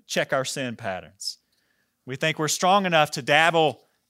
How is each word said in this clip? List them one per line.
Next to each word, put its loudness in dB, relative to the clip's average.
check -4
our 0
sin -8
patterns. -12
We -10
think -2
we're -2
strong 2
enough 2
to -10
dabble 2